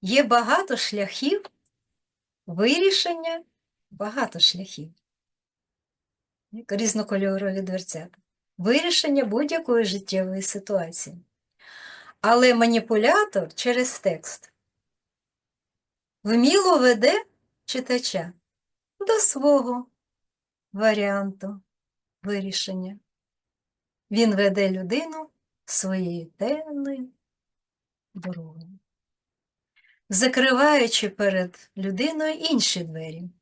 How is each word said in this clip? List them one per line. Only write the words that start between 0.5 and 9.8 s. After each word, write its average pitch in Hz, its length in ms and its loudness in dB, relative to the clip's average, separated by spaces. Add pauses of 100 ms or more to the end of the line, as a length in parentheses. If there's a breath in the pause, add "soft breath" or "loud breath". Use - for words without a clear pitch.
шляхів 262 680 -4 (1000)
вирішення, 330 960 0 (480)
багато 220 480 -6
шляхів, 175 520 -2 (1600)
як 220 200 -12
різнокольорові 196 880 -2
дверцята, 180 560 -8 (400)
вирішення 277 680 2
будь-якої 247 600 0